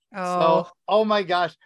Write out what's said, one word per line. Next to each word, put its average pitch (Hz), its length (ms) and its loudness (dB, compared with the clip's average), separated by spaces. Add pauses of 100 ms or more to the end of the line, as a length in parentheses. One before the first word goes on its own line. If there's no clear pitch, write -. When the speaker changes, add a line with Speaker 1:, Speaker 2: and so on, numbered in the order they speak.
(160)
Speaker 1:
Oh. 175 480 0
Speaker 2:
So, - 60 -18 (180)
oh 214 180 2
my 208 180 0
gosh. 175 320 -2 (100)